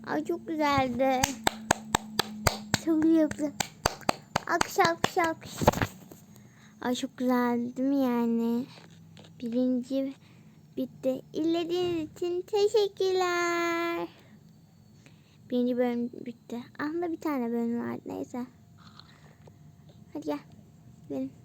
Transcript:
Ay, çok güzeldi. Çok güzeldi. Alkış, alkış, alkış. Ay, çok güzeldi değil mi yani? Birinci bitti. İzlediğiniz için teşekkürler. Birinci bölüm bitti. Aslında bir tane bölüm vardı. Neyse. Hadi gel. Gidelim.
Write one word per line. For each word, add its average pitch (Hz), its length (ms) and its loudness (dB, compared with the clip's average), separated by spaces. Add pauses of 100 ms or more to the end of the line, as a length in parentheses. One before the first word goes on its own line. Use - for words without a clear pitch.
Ay, 302 180 -2
çok 339 240 -4
güzeldi. 269 720 2 (1600)
Çok 320 180 4
güzeldi. 311 500 4 (960)
Alkış, 339 280 0
alkış, 339 400 2
alkış. 330 380 -2 (1200)
Ay, 247 140 0
çok 254 220 -6
güzeldi 247 600 0
değil 262 120 0
mi 277 80 2
yani? 240 720 2 (760)
Birinci 254 760 0 (600)
bitti. 262 460 -4 (100)
İzlediğiniz 330 760 0
için 359 320 -4
teşekkürler. 349 1700 2 (1400)
Birinci 247 260 2
bölüm 240 360 0
bitti. - 480 -12 (180)
Aslında 330 340 -2
bir 330 80 -6
tane 262 300 -2
bölüm 233 300 0
vardı. 233 260 -6
Neyse. 277 400 -8 (1700)
Hadi 294 140 -8
gel. 294 120 -2 (680)
Gidelim. 269 240 -6 (120)